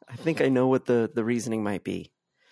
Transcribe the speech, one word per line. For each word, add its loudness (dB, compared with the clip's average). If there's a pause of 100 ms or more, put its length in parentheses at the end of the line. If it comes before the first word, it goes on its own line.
I -16
think -2
I 4
know 4
what 2
the, 2
the -2
reasoning -2
might -4
be. -8 (400)